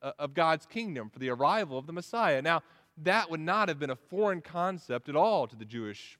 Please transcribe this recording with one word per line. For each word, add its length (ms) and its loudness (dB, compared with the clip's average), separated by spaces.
uh, 160 -6
of 160 -6
God's 320 2
kingdom, 440 -6
for 100 -16
the 100 -4
arrival 480 2
of 80 -8
the 80 -12
Messiah." 480 0
Now, 220 2
that 320 2
would 120 -4
not 260 2
have 100 -2
been 140 -2
a 40 -2
foreign 460 0
concept 680 -4
at 60 0
all 320 4
to 80 -14
the 100 -12
Jewish 540 -10